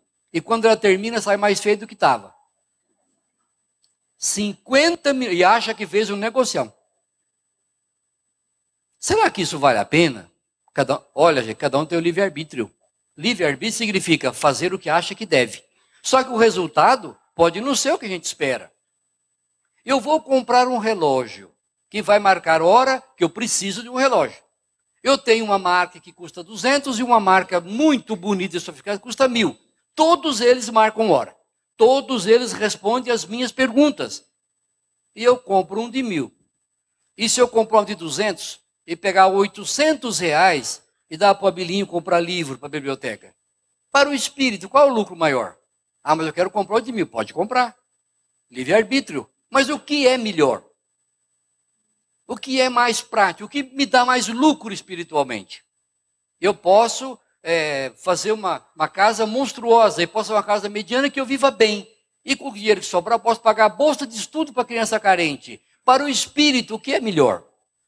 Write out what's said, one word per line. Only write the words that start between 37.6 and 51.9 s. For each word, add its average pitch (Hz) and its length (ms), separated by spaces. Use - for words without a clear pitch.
um 202 40
de 202 100
duzentos 165 640
e 165 80
pegar 190 320
oitocentos 208 920
reais 160 640
e 160 60
dar 196 200
pro 196 120
Abilinho 185 380
comprar 175 340
livro 170 380
pra 143 100
biblioteca? 135 680
Para 285 180
o 294 40
espírito, 220 540
qual 285 200
é 277 40
o - 20
lucro 202 220
maior? 135 400
"Ah, 147 120
mas 160 100
eu 151 80
quero 180 160
comprar 202 280
o 240 40
de 233 100
mil." 208 140
Pode 110 280
comprar. 233 440
Livre-arbítrio. 175 800
Mas 262 200
o 294 100
que 285 280
é 254 100
melhor? 156 460